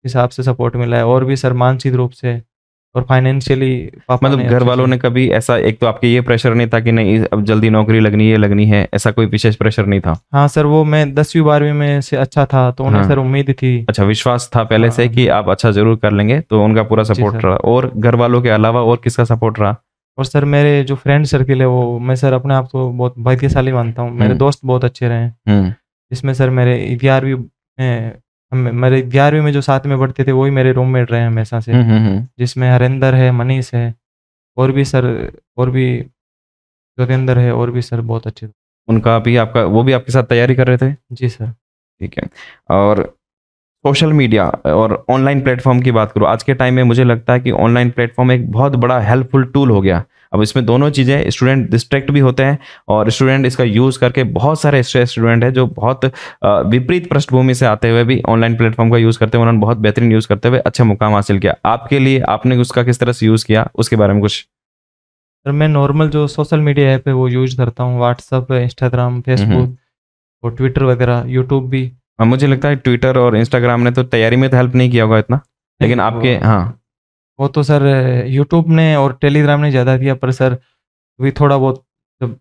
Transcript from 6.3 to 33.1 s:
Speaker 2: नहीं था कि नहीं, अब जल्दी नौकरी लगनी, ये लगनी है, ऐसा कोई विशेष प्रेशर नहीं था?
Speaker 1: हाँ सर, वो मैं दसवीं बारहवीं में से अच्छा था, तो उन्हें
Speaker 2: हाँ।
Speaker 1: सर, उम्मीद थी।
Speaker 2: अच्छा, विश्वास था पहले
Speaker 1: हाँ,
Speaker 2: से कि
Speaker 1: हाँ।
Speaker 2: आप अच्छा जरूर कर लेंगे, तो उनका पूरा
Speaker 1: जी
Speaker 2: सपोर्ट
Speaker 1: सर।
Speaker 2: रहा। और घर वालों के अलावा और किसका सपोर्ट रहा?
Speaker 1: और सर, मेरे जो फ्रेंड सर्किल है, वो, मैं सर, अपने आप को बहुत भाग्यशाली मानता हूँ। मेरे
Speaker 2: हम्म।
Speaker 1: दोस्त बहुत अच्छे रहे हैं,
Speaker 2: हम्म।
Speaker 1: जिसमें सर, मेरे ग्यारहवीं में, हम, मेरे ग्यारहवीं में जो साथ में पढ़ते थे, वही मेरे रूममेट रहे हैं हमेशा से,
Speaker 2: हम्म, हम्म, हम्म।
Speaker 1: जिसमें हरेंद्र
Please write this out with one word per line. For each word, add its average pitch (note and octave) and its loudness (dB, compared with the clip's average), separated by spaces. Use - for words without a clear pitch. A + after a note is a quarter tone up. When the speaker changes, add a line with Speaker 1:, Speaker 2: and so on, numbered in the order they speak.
Speaker 2:
नहीं A#2+ 0
था A2+ -2
कि A2+ 0
नहीं, A2 2
अब G#2+ -2
जल्दी A2 2
नौकरी A2 2
लगनी, G#2+ 2
ये A2 4
लगनी G#2 2
है, G#2 2
ऐसा G#2 0
कोई A2+ 0
विशेष G#2+ 0
प्रेशर G#2 -2
नहीं G2+ 0
था? E2 -4
Speaker 1:
हाँ C#3+ 2
सर, D3 0
वो D3+ 2
मैं D3+ 0
दसवीं D3+ 0
बारहवीं D3 2
में C#3+ 0
से C3+ -6
अच्छा C3+ 0
था, B2+ 2
तो C3 -8
उन्हें G#2 2
Speaker 2:
हाँ। - 0
Speaker 1:
सर, C#3 2
उम्मीद C3+ -2
थी। B2 -2
Speaker 2:
अच्छा, G#2+ 0
विश्वास A#2 -2
था A2+ 2
पहले A2+ 2
Speaker 1:
हाँ, A#2 -2
Speaker 2:
से A#2+ 2
कि A#2+ 2
Speaker 1:
हाँ। D2 2
Speaker 2:
आप G2 -2
अच्छा G#2 0
जरूर G#2+ 2
कर G#2+ -2
लेंगे, G#2+ 0
तो G#2+ 0
उनका A2 2
पूरा A2 0
Speaker 1:
जी G#2+ 0
Speaker 2:
सपोर्ट G#2 0
Speaker 1:
सर। A2 -6
Speaker 2:
रहा। F#2+ 0
और B2 0
घर A#2 2
वालों A#2+ 2
के B2 -2
अलावा A2 2
और A#2 0
किसका A#2+ 0
सपोर्ट A2+ -2
रहा? G#2+ 0
Speaker 1:
और C3+ -4
सर, C#3+ -2
मेरे C#3+ 2
जो C#3 -4
फ्रेंड C#3+ 0
सर्किल C3 0
है, C3 2
वो, B2 -2
मैं B2+ -2
सर, C3 0
अपने C3 -2
आप B2+ -2
को B2+ -4
बहुत B2 -4
भाग्यशाली C3 0
मानता A#2+ -4
हूँ। A#2+ -6
मेरे A#2 0
Speaker 2:
हम्म। A2+ 0
Speaker 1:
दोस्त C#3 0
बहुत B2+ 0
अच्छे B2 -4
रहे A#2 -2
हैं, A#2 -4
Speaker 2:
हम्म। G2 2
Speaker 1:
जिसमें C3 -4
सर, C3 0
मेरे B2 0
ग्यारहवीं C3+ 0
में, A#2 -4
हम, B2+ -2
मेरे B2+ 0
ग्यारहवीं C#3+ 2
में D3 0
जो C#3 0
साथ C3+ -2
में C#3 -2
पढ़ते C3 -2
थे, C3+ 0
वही C3+ 2
मेरे C3 2
रूममेट B2+ 0
रहे A#2 0
हैं A#2 0
हमेशा A2+ -4
से, A2+ -4
Speaker 2:
हम्म, B2 4
हम्म, A2 4
हम्म। G2+ -2
Speaker 1:
जिसमें B2+ -2
हरेंद्र C3 2